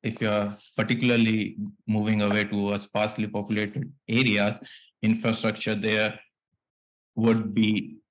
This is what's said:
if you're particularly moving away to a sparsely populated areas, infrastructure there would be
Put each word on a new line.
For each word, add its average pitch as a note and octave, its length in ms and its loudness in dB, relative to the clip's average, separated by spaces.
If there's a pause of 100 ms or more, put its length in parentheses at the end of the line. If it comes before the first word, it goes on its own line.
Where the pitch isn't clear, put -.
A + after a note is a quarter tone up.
if A2+ 160 -6
you're G#2 340 0 (220)
particularly A2+ 800 2 (320)
moving G#2+ 340 2
away G#2 220 2
to G2+ 300 -2
a G2+ 40 -2
sparsely G#2+ 480 -2
populated G#2 640 -4 (180)
areas, G#2 520 2 (420)
infrastructure A2 720 0
there G#2+ 460 -2 (960)
would A2+ 360 2
be G#2+ 440 0 (140)